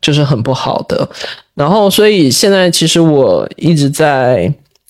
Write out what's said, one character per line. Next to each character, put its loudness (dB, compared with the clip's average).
就 -2
是 0
很 0
不 -2
好 -4
的。 -4
然 -2
后， 2
所 2
以 2
现 0
在 2
其 -2
实 0
我 2
一 0
直 0
在 0